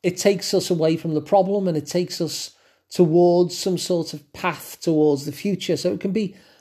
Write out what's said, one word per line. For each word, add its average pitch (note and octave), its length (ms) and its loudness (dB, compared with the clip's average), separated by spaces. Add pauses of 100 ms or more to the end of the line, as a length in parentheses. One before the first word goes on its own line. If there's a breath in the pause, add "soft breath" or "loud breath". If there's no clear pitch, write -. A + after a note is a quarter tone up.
it F3+ 140 0
takes - 360 0
us F#3 180 0
away D#3+ 260 2
from D#3+ 180 -4
the D3+ 60 2
problem F#3+ 480 2
and D#3+ 80 0
it D3 100 -4
takes F3+ 340 -4
us - 300 -6 (400 soft breath)
towards F3 680 4
some F3+ 220 -2
sort E3 340 -4
of - 200 -16
path - 480 -6
towards D3+ 440 2
the D3+ 60 -6
future. F3+ 460 -2
So F3+ 160 -2
it F#3+ 80 -6
can G3 100 -4
be F#3+ 240 -2 (260 soft breath)